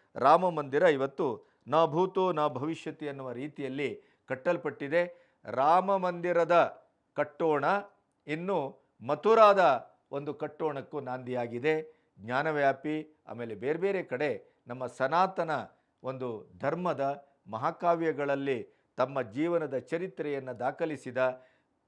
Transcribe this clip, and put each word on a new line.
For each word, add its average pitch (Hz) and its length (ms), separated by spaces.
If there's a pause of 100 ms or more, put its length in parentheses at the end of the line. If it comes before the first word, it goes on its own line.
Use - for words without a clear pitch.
(160)
ರಾಮ 170 340
ಮಂದಿರ 147 340
ಇವತ್ತು 135 600 (220)
ನ 156 180
ಭೂತೋ 185 460
ನ 151 160
ಭವಿಷ್ಯತಿ 147 600
ಅನ್ನುವ 135 240
ರೀತಿಯಲ್ಲಿ 135 680 (260)
ಕಟ್ಟಲ್ಪಟ್ಟಿದೆ. 160 1040 (140)
ರಾಮ 165 520
ಮಂದಿರದ 170 880 (280)
ಕಟ್ಟೋಣ 147 520 (600)
ಇನ್ನು 160 580 (220)
ಮಥುರಾದ 190 840 (220)
ಒಂದು 143 220
ಕಟ್ಟೋಣಕ್ಕೂ 147 680
ನಾಂದಿಯಾಗಿದೆ. 127 1040 (140)
ಜ್ಞಾನವ್ಯಾಪಿ, 143 1080
ಆಮೇಲೆ 113 280
ಬೇರೆ 139 240
ಬೇರೆ 190 240
ಕಡೆ 127 640
ನಮ್ಮ 123 200
ಸನಾತನ 165 640 (520)
ಒಂದು 127 440 (120)
ಧರ್ಮದ 143 680 (200)
ಮಹಾಕಾವ್ಯಗಳಲ್ಲಿ 143 1200 (280)
ತಮ್ಮ 131 260
ಜೀವನದ 143 560
ಚರಿತ್ರೆಯನ್ನ 147 720
ದಾಖಲಿಸಿದ 135 680 (720)